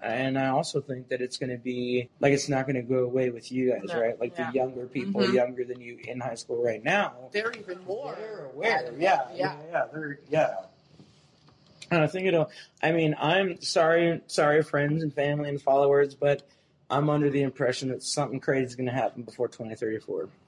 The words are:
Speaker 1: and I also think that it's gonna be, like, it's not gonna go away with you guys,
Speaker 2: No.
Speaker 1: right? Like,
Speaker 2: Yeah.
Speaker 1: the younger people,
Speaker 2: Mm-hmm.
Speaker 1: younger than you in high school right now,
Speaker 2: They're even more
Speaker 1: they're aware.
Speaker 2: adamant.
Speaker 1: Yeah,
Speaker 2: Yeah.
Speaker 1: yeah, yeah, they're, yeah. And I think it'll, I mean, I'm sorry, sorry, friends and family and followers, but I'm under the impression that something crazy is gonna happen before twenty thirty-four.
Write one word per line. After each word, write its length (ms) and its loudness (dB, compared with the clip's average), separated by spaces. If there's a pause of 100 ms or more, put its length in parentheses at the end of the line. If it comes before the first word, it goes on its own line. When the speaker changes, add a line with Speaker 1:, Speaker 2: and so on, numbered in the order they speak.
Speaker 1:
and 380 -2
I 120 2
also 280 0
think 300 -8
that 120 -2
it's 140 -6
gonna 220 -6
be, 500 -2 (140)
like, 100 6
it's 160 2
not 200 0
gonna 160 0
go 200 0
away 280 0
with 200 -12
you 220 2
guys, 160 -6
Speaker 2:
No. 100 -2
Speaker 1:
right? 180 0
Like, 200 -6
Speaker 2:
Yeah. 120 -4
Speaker 1:
the 60 -6
younger 300 -2
people, 380 -4
Speaker 2:
Mm-hmm. 120 4
Speaker 1:
younger 300 2
than 160 -10
you 240 -16
in 160 -8
high 140 -6
school 280 -4
right 180 -2
now, 340 0 (180)
Speaker 2:
They're 180 -2
even 320 -12
more 320 -8
Speaker 1:
they're 300 -10
aware. 320 -2
Speaker 2:
adamant. 240 -6
Speaker 1:
Yeah, 340 4
Speaker 2:
Yeah. 0 -
Speaker 1:
yeah, 220 -4 (140)
yeah, 200 0
they're, 280 -10 (100)
yeah. 260 2 (1400)
And 100 4
I 60 4
think 200 -2
it'll, 220 4 (320)
I 100 4
mean, 280 2
I'm 420 2
sorry, 680 4
sorry, 360 4
friends 400 0
and 100 -4
family 360 0
and 120 -4
followers, 540 4
but 260 2 (480)
I'm 200 2
under 200 4
the 140 2
impression 460 -2
that 120 -6
something 380 -4
crazy 260 0
is 100 -10
gonna 160 -4
happen 320 -2
before 240 -4
twenty 280 -10
thirty-four. 540 -6 (180)